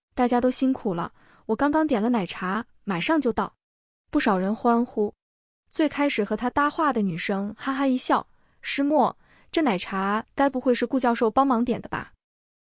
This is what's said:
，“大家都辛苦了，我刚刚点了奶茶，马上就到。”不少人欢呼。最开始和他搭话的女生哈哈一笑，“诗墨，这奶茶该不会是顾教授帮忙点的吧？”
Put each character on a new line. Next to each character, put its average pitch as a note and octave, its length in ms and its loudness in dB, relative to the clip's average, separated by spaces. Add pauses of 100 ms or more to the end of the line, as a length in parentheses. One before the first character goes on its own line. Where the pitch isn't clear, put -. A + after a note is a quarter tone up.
(140)
，“大 B3 140 2
家 A#3+ 120 2
都 B3+ 80 2
辛 C4 240 0
苦 G3+ 220 -4
了， E3+ 180 -6 (340)
我 A3 100 -2
刚 C#4 120 2
刚 D#4 160 2
点 C#4 160 2
了 A3 80 0
奶 A#3 160 0
茶， F#3+ 400 -6 (200)
马 F3+ 160 -4
上 D#4 200 0
就 A#3+ 120 0
到。” G#3 200 -4 (560)
不 D4+ 120 0
少 G3+ 180 2
人 F#3+ 160 -2
欢 A#3 300 2
呼。 G#3+ 280 -4 (580)
最 D#4 180 2
开 C#4+ 180 -2
始 C4+ 160 -2
和 G#3+ 140 -4
他 A#3+ 140 -4
搭 D4 180 2
话 D4 240 0
的 A#3 80 -2
女 F#3 160 0
生 G3+ 400 -4
哈 - 160 -6
哈 C4+ 140 -2
一 B3+ 100 2
笑 - 300 0 (340)
，“诗 - 220 -4
墨， C#4+ 340 2 (340)
这 E4 120 0
奶 G#3+ 160 2
茶 G3+ 440 -4 (120)
该 C#4 120 4
不 C4 140 -2
会 B3 140 4
是 A#3+ 120 -2
顾 C4 140 0
教 A#3+ 140 2
授 A3+ 160 2
帮 C4+ 160 4
忙 B3 180 2
点 A#3 160 -2
的 - 80 -14
吧？” - 240 -10 (480)